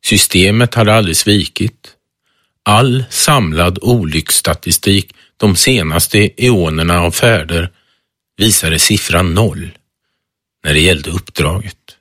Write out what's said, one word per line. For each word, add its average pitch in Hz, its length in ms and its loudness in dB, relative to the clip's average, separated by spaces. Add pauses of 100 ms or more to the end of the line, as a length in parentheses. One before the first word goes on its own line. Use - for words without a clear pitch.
Systemet 104 680 2
hade 107 200 2
aldrig 101 240 2
svikit. - 760 -2 (680)
All 123 460 2
samlad 90 720 0
olycksstatistik 95 1300 -2 (220)
de 101 180 2
senaste 85 640 0 (200)
eonerna 85 640 0
av 85 120 0
färder 85 600 -2 (640)
visade 90 420 0
siffran - 540 0
noll - 440 -2 (840)
när 78 100 -2
det 76 60 2
gällde 80 300 0
uppdraget. - 920 -6